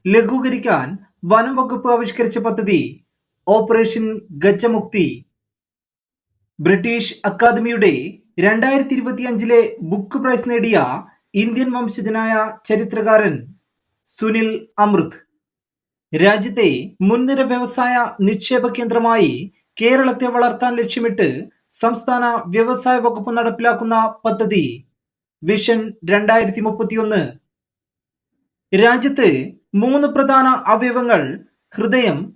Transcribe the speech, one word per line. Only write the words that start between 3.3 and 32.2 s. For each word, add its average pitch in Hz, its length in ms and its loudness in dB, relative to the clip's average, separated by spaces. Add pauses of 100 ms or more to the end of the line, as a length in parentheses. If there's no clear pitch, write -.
ഓപ്പറേഷൻ 220 720 2 (100)
ഗജമുക്തി. 196 920 0 (1300)
ബ്രിട്ടീഷ് 196 560 0 (100)
അക്കാദമിയുടെ 208 880 0 (260)
രണ്ടായിരത്തി 262 540 2
ഇരുപത്തിയഞ്ചിലെ 233 880 0
ബുക്ക് 196 360 -6
പ്രൈസ് 247 320 -2
നേടിയ 196 540 0 (300)
ഇന്ത്യൻ 233 380 0
വംശജനായ 220 800 -2 (140)
ചരിത്രകാരൻ 214 880 0 (540)
സുനിൽ 220 600 -4 (120)
അമൃത്. 208 500 0 (840)
രാജ്യത്തെ 196 760 0 (100)
മുൻനിര 254 400 2
വ്യവസായ 247 640 -2 (140)
നിക്ഷേപ 240 460 0
കേന്ദ്രമായി 226 840 0 (300)
കേരളത്തെ 254 440 2
വളർത്താൻ 240 500 0
ലക്ഷ്യമിട്ട് 220 760 -2 (220)
സംസ്ഥാന 240 760 -2
വ്യവസായ 247 500 0
വകുപ്പ് 233 400 -2
നടപ്പിലാക്കുന്ന 226 800 0 (100)
പദ്ധതി 190 580 -2 (600)
വിഷൻ 214 500 0 (120)
രണ്ടായിരത്തി 208 560 2
മുപ്പത്തിയൊന്ന്. 214 600 -2 (1500)
രാജ്യത്ത് 226 760 2 (240)
മൂന്ന് 262 320 2
പ്രധാന 269 400 2 (180)
അവയവങ്ങൾ, 226 800 0 (300)
ഹൃദയം, 208 600 0